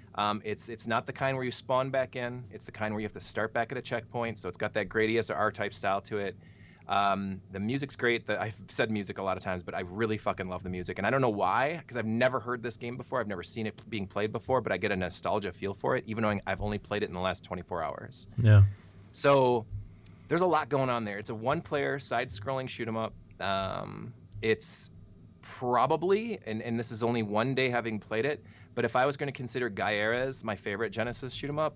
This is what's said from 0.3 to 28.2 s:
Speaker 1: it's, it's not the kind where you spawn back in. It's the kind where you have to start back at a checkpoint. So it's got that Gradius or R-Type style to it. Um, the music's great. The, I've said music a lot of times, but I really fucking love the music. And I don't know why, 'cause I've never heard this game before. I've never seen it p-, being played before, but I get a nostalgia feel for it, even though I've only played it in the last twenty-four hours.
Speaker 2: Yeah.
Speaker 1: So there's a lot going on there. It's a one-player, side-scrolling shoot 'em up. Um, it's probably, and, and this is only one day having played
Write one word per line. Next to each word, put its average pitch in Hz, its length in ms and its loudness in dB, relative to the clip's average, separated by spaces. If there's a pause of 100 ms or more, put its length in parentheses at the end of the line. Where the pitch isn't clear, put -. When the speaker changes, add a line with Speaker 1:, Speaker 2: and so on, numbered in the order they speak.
Speaker 1:
it's, 107 240 -6
it's 113 180 -10
not 113 200 2
the 131 80 -6
kind 135 240 0
where 127 80 -2
you 120 60 -2
spawn 131 400 0
back 131 260 -2
in. 123 340 -6
It's 107 140 -14
the - 80 -18
kind 107 200 -2
where 107 60 -2
you 107 60 -4
have 101 80 -6
to 95 80 -10
start 110 320 -2
back 117 180 0
at 127 60 -6
a 120 40 -8
checkpoint. 117 560 -4
So 117 120 -6
it's - 80 -8
got 107 160 -2
that 104 160 0
Gradius 110 440 2
or - 20 -2
R-Type 104 380 0
style 98 280 0
to 107 160 -6
it. 98 180 -2 (540)
Um, 98 500 2 (140)
the 98 80 -4
music's 135 340 -2
great. 117 320 2
The, 101 140 0
I've 104 160 -4 (100)
said 113 240 0
music 101 280 -2
a 95 40 -2
lot 92 140 0
of 90 60 -8
times, 92 200 -4
but 82 120 -8
I 95 60 -4
really 104 360 -2
fucking 95 320 -2
love 90 140 -6
the 92 60 -6
music. 90 280 -4
And 95 100 0
I - 20 4
don't 135 120 4
know 127 80 4
why, 113 580 2
'cause 113 80 -10
I've 113 100 -2
never 120 360 2
heard 120 220 -4
this 120 120 -4
game 120 220 -8
before. 127 240 -4
I've 104 80 -4
never 90 140 -4
seen 110 220 -6
it 104 120 -6
p-, - 100 -16
being 104 200 -4
played 107 260 -2
before, 127 260 2
but 107 140 0
I 95 40 0
get 101 140 0
a 98 60 2
nostalgia 92 560 -2
feel 95 200 -4
for 131 220 0
it, 120 120 -2
even 110 160 -2
though 104 220 2
I've 98 160 -2
only 104 180 -2
played 104 240 -2
it - 60 -2
in - 40 -12
the 90 80 -4
last 92 240 -2
twenty-four 90 360 -6
hours. - 460 -8 (140)
Speaker 2:
Yeah. 107 220 12 (500)
Speaker 1:
So 127 520 6 (640)
there's 170 120 2
a 185 60 4
lot 156 200 2
going 131 220 2
on 117 160 2
there. 101 140 -6
It's 107 100 -10
a 117 60 -4
one-player, 139 640 0
side-scrolling 131 680 -2
shoot 113 220 -6
'em 113 80 -2
up. 110 160 -2 (260)
Um, 98 720 -2 (280)
it's - 500 0 (500)
probably, 160 1040 2
and, 110 160 -4
and 117 180 -2
this 117 120 -4
is 113 120 -4
only 117 200 2
one 110 320 2
day 131 140 2
having 113 300 0
played 110 260 -2